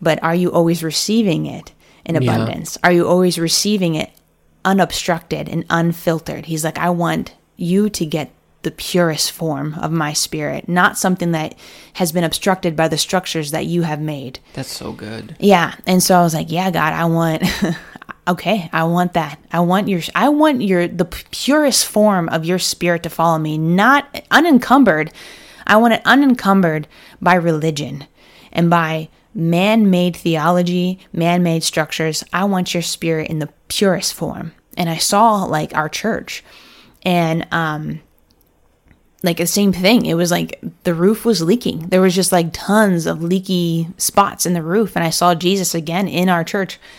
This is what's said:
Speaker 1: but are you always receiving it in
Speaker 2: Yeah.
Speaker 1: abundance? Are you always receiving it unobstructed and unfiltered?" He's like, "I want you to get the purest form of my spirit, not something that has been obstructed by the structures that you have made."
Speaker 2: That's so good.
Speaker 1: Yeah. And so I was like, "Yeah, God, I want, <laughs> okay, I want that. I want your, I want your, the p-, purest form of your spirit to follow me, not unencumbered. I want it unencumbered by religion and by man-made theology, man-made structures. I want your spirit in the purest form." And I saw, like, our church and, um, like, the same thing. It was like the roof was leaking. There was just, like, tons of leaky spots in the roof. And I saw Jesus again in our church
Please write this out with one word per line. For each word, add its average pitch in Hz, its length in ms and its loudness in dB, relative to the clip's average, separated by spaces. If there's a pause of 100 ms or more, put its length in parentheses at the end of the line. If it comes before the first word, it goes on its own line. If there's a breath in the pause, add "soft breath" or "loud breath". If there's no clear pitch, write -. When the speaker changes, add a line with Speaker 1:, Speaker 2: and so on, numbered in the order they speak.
Speaker 1:
but 160 220 0
are 165 120 0
you 175 160 2
always 170 320 2
receiving 165 640 0
it 110 260 -14 (340 soft breath)
in - 140 -2
Speaker 2:
Yeah. 123 140 2
Speaker 1:
abundance? 113 480 -4
Are 180 100 4
you 175 140 4
always 180 320 2
receiving 170 560 0
it 156 160 -4 (540)
unobstructed 170 840 0
and 160 200 -4
unfiltered?" 165 800 -2
He's 160 180 -4
like, 156 140 -6
"I 170 100 -2
want 170 460 -2 (220)
you 190 340 0
to 175 160 -4
get 151 240 -6 (320)
the 165 80 -6
purest 170 600 -2
form 151 480 -6
of 160 140 -4
my 156 220 -2
spirit, 147 560 -6
not 180 260 2
something 180 360 0
that 156 220 -4 (400 loud breath)
has 170 180 -2
been 175 120 0
obstructed 180 500 -2
by 160 140 2
the 156 80 -2
structures 160 540 -4
that 156 160 -4
you 170 160 -2
have 151 180 -4
made." 147 380 -8 (160)
Speaker 2:
That's 135 200 -10
so - 180 -12
good. 110 460 -14
Speaker 1:
Yeah. 185 360 4 (120)
And 185 160 2
so 185 160 4
I 175 40 4
was 170 100 2
like, 160 180 -6
"Yeah, 185 200 -2
God, 160 240 -2
I 160 100 -2
want, 165 380 0 (440 loud breath)
<laughs> - 420 -12
okay, 180 440 -2
I 165 120 0
want 175 280 0
that. 151 260 -4 (140)
I 165 80 0
want 185 280 2
your, 180 120 -2 (140)
I 220 160 2
want 294 320 2
your, 180 260 2
the 175 160 -2
p-, - 260 -10
purest 285 540 2
form 196 460 2
of 160 160 -2
your 180 120 0
spirit 170 440 -2
to 165 80 -6
follow 165 280 2
me, 156 200 -2
not 208 480 4 (240)
unencumbered. 240 840 4 (540 loud breath)
I 208 120 4
want 226 160 4
it - 100 -2
unencumbered 196 800 4 (360 loud breath)
by 180 120 4
religion 156 720 -2 (460 soft breath)
and 170 160 2
by 160 400 0 (260 soft breath)
man-made 180 800 2
theology, 175 840 0 (120)
man-made 170 520 2
structures. 160 580 -4 (100)
I 180 120 -2
want 185 280 -2
your 170 100 -2
spirit 160 460 -4
in 156 120 -4
the 147 80 -6 (200)
purest 185 460 0
form." 160 380 -8 (240)
And 170 120 -2
I 160 80 -2
saw, 208 480 2
like, 156 300 -4
our 156 140 -2
church - 540 -6 (600 loud breath)
and, 165 500 0
um, 151 480 -4 (1200)
like, 170 160 0
the 175 80 0
same 202 260 2
thing. 185 320 4
It 160 100 0
was 170 160 0
like 170 300 -4 (220)
the 180 100 0
roof 190 320 2
was 220 160 2
leaking. 170 480 -2
There 185 140 4
was 185 120 4
just, 185 160 0
like, 170 220 2
tons 190 540 2
of 165 160 -4
leaky 170 720 0
spots - 480 0
in 180 80 0
the 170 100 -2
roof. 180 320 0
And 170 100 0
I 165 40 0
saw 175 260 2
Jesus 180 400 0
again 170 340 -4
in 180 200 0
our 170 160 2
church 190 340 -6 (200 loud breath)